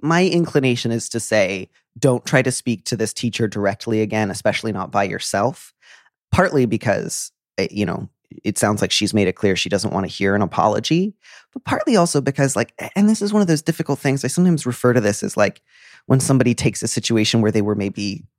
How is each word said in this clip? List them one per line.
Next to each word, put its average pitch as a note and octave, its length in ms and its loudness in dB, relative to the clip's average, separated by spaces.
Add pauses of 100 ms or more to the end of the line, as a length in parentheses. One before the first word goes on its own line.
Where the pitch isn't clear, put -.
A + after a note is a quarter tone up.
my E3 240 2
inclination C3+ 680 0
is A#2 180 -4
to A#2 120 -6
say, G2 480 0 (280)
don't B2 280 2
try C3+ 160 4
to B2+ 100 0
speak A#2 340 -4
to A#2 120 -4
this G#2 160 -4
teacher A#2 340 -4
directly G#2 540 -2
again, G#2+ 280 -2
especially G#2+ 440 -4
not F#2 180 -8
by G2+ 140 0
yourself. G2+ 680 -4 (560)
Partly D#3 360 2
because, - 680 -4 (260)
eh, G2 140 -2
you G#2 140 -2
know, - 240 -6 (340)
it G#2 140 -4
sounds G#2 240 0
like F#2+ 100 -2
she's - 220 -2
made G2+ 160 2
it - 80 -4
clear G2 180 2
she - 140 -4
doesn't G2+ 240 -2
want F#2+ 120 -2
to D#2+ 60 -8
hear G2 240 0
an G#2 60 0
apology, A2 760 0 (380)
but - 100 -14
partly - 320 0
also E3+ 240 2
because, C#3 380 0
like, A2+ 160 -4 (240)
and G3+ 100 6
this A3 140 2
is G#3 100 -2
one G#3 100 4
of F#3+ 60 2
those D#3 140 2
difficult D#3 380 -2
things. C3+ 260 0
I - 20 -4
sometimes F3 380 2
refer B2 260 2
to A#2+ 80 4
this G#2 240 2
as, G2+ 140 -6
like, G#2 240 0 (460)
when C3 120 4
somebody B2+ 340 4
takes - 300 -2
a B2+ 60 -2
situation A2+ 520 0
where G#2+ 120 2
they A2 80 2
were G#2 120 0
maybe G2+ 520 -6 (140)